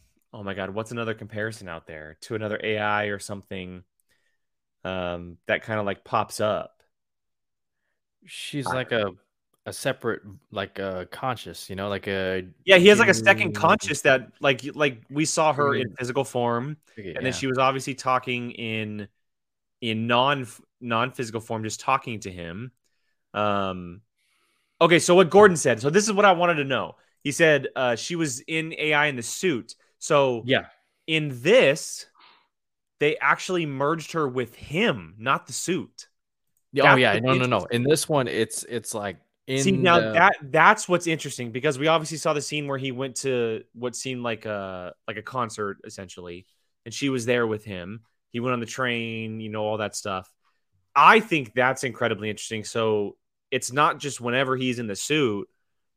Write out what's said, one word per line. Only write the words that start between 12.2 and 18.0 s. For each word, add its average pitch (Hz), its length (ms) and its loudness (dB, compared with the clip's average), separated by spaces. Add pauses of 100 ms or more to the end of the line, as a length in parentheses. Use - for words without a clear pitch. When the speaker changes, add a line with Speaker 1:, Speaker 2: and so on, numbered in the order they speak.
Speaker 1:
Yeah, 185 120 10
he 180 100 10
has, 208 100 10
like, 214 120 6
a 185 40 6
second 185 360 2
Speaker 2:
human - 40 -6
Speaker 1:
conscious 160 480 0
that, 131 380 2
like, 139 240 0
y-, 143 100 -10
like, 139 360 -2
we 151 160 -2
saw 156 280 2
her 139 220 0
in 131 60 -2
Speaker 2:
Human. 107 160 -6
Speaker 1:
physical 127 260 -2
form, 120 540 -2 (200)
Speaker 2:
Okay, 98 120 -10
Speaker 1:
and 127 160 -6
then 131 80 -2
Speaker 2:
yeah. - 40 -8
Speaker 1:
she 135 100 -4
was 127 100 0
obviously 131 360 0
talking 123 580 -2